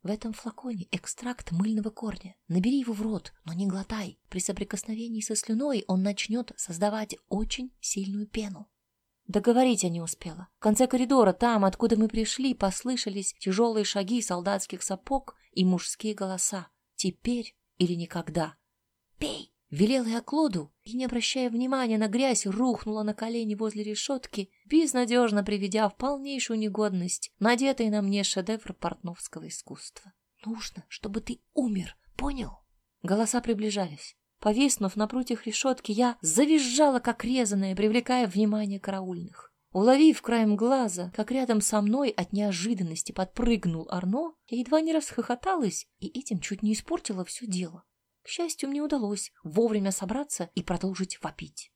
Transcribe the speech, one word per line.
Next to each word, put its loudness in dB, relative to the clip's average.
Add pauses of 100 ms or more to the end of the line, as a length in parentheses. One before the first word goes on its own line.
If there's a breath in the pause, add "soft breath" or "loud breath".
В -8
этом -6
флаконе -10
экстракт -8
мыльного 0
корня. -10 (120)
Набери 2
его -2
в -6
рот, -4 (100)
но -12
не -2
глотай. -6
При -6
соприкосновении -6
со -4
слюной 0
он 2
начнёт -2
создавать -2 (120)
очень -4
сильную -4
пену». -8 (560)
Договорить 4
я 2
не -4
успела. -10 (120)
В -
конце 6
коридора, 6
там, 4
откуда 4
мы 4
пришли, -2
послышались -2
тяжёлые 2
шаги 0
солдатских -4
сапог -4 (160)
и 2
мужские 0
голоса. -4 (260)
«Теперь -4 (200)
или 2
никогда». -4 (640)
«Пей!» -8 (180)
велела 2
я -2
Клоду -2 (100)
и, -12
не -2
обращая -2
внимания 0
на 2
грязь, 2
рухнула -2
на -2
колени -4
возле -4
решётки, -6 (160)
безнадёжно 4
приведя 2
в -10
полнейшую -4
негодность -2
надетый 4
на 2
мне 2
шедевр -4
портновского -10
искусства. -16 (320)
«Нужно, -10
чтобы -8
ты -10 (120)
умер, -2 (180)
понял?» -6 (440)
Голоса 2
приближались. -4 (240)
Повиснув 2
на 0
прутьях -4
решётки, -2
я 2
завизжала, 6
как -2
резаная, 2
привлекая 4
внимание 0
караульных. -8 (220)
Уловив 8
краем 4
глаза, 0
как -2
рядом 2
со 2
мной 2
от -4
неожиданности -2
подпрыгнул 0
Арно, -2 (140)
я -4
едва 2
не 0
расхохоталась -2 (120)
и -8
этим -6
чуть -6
не 2
испортила -4
всё -12
дело. -6 (380)
К -20
счастью, -6
мне -4
удалось -2 (140)
вовремя 2
собраться -6
и -4
продолжить -4
вопить. -12